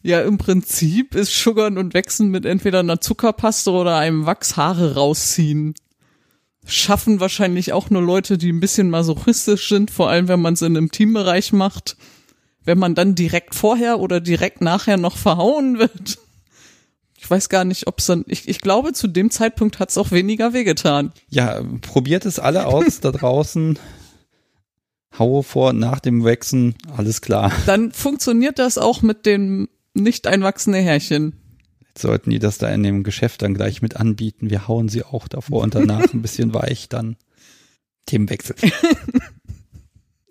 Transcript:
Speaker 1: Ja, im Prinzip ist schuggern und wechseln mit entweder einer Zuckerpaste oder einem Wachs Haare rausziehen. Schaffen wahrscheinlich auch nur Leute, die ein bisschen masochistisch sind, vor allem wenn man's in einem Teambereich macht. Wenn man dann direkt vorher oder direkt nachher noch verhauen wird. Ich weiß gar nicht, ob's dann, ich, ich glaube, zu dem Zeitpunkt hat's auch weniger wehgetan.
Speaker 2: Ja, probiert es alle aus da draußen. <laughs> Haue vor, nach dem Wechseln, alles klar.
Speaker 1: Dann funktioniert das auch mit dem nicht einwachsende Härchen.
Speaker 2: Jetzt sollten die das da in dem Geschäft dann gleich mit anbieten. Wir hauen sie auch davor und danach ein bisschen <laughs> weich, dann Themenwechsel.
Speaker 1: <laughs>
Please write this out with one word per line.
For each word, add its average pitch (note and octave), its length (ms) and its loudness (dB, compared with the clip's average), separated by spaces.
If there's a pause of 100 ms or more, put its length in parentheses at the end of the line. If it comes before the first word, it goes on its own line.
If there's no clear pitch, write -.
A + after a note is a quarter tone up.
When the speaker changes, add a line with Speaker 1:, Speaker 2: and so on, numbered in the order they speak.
Speaker 1:
Ja, F3 180 2
im G3+ 140 2
Prinzip F#3 760 0
ist G3 180 0
schuggern G#3+ 460 2
und F#3 160 -4
wechseln G3 340 0
mit F#3 160 -2
entweder F#3 360 0
einer F3 200 0
Zuckerpaste A3 720 0
oder F3 280 2
einem D#3 280 0
Wachs - 300 -4
Haare E3 400 0
rausziehen. D3+ 760 0 (920)
Schaffen G3+ 540 2
wahrscheinlich F3+ 520 -2
auch G3+ 160 -2
nur F#3 140 2
Leute, F#3 340 0
die E3+ 160 0
ein E3 60 -2
bisschen F#3+ 320 2
masochistisch E3+ 760 0
sind, G#3 240 2
vor D#3+ 180 0
allem F3 160 2
wenn F3+ 140 2
man's E3+ 200 0
in E3 160 2
einem D#3+ 140 2
Teambereich G3+ 640 2
macht. G3 440 -2 (680)
Wenn F3 160 2
man F3 160 2
dann F#3 180 4
direkt F3 400 -2
vorher A#3 460 2
oder F3+ 200 0
direkt E3+ 400 -2
nachher F#3+ 360 2
noch F3 200 -2
verhauen A#3 640 2
wird. - 400 -2 (1000)
Ich - 140 -16
weiß F#3+ 180 2
gar F#3 160 2
nicht, F#3 220 -2
ob's - 200 -4
dann, F3 200 0
ich, - 220 -8
ich - 100 -6
glaube, G#3+ 360 0
zu - 120 -4
dem F#3 240 2
Zeitpunkt A3+ 480 -2
hat's - 180 -4
auch - 140 -2
weniger G#3+ 420 0
wehgetan. D#3 600 0 (160)
Speaker 2:
Ja, A#2+ 340 -2 (180)
probiert C#3+ 460 0
es F3 140 -6
alle E3 260 0
aus D#3 320 2
da C3+ 140 -2
draußen. D3+ 680 0 (720)
<laughs> - 680 -20
Haue C3 280 2
vor, C3 280 0
nach A#2+ 280 -2
dem A#2 240 0
Wechseln, A#2+ 500 2 (220)
alles A2 240 -2
klar. G2+ 320 0 (140)
Speaker 1:
Dann G#3 260 2
funktioniert C4+ 680 0
das B3 200 0
auch A#3 240 0
mit G#3+ 240 2
dem G3 420 0 (260)
nicht G#3 320 0
einwachsende G3 520 0
Härchen. D3+ 560 0 (520)
Speaker 2:
Jetzt - 140 -20
sollten A2 300 0
die A2 80 0
das G#2+ 180 0
da A2 140 -2
in G#2 120 0
dem G2+ 200 0
Geschäft G#2 400 -4
dann G2+ 100 -2
gleich G2+ 300 -4
mit A2+ 140 -4
anbieten. A2 520 -2
Wir G2+ 180 -4
hauen A2+ 220 -2
sie A2+ 140 -4
auch - 260 -10
davor C3 320 -4
und A2 140 -2
danach - 400 2
ein A2+ 80 -2
bisschen A2+ 320 -2
<laughs> - 0 -
weich, A#2+ 340 -4
dann A2+ 280 -8 (880)
Themenwechsel. - 540 -2
Speaker 1:
<laughs> A3+ 60 2 (1600)